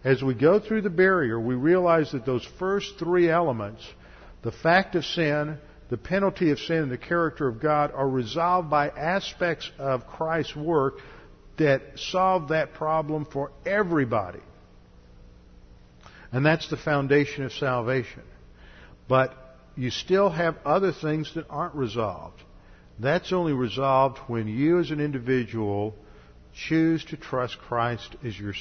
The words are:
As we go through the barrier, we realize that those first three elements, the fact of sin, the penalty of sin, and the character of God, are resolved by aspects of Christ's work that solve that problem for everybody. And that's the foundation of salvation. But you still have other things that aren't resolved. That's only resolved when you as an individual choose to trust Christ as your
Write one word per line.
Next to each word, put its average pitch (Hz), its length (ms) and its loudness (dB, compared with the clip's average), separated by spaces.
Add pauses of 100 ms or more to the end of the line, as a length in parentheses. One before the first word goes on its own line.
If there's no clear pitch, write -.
As 131 220 2
we 131 100 2
go 156 240 6
through 214 240 -2
the 202 80 -2
barrier, 170 480 2
we 120 160 -2
realize 165 560 4
that 127 160 -6
those 127 180 0 (140)
first 196 400 -4
three 170 320 2
elements, 117 580 -2 (540)
the 117 80 -4
fact 180 460 2
of 151 80 0
sin, 151 540 -2 (300)
the 123 80 -4
penalty 185 540 0
of 143 80 2
sin, 165 200 -2
and 143 120 -2
the 123 80 -6
character 165 480 0
of 110 140 -2
God, 147 340 2
are 135 140 0
resolved 156 600 0
by 147 200 2
aspects 170 920 -4
of 135 300 -2
Christ's 160 480 -4
work 147 380 0 (640)
that 139 220 4 (140)
solve 185 540 0
that 156 260 0
problem 156 500 -2
for 143 280 -6 (120)
everybody. 139 760 0 (1900)
And 127 120 0
that's 160 240 2
the 156 80 -4
foundation 143 680 0
of 127 80 -8
salvation. 127 680 -2 (840)
But 131 280 4 (400)
you 127 160 -4
still 190 380 2
have 165 280 -2 (100)
other 180 260 2
things 156 420 -4
that 165 140 -8
aren't 151 260 -6
resolved. 104 680 -4 (560)
That's 147 340 0
only 170 220 2
resolved 131 720 2
when 113 200 -2
you 147 340 2
as 156 100 -2
an 147 100 -4
individual 113 920 -2 (760)
choose 160 380 2
to - 100 -10
trust - 420 -4
Christ 120 680 -4
as 101 140 -8
your 101 220 -8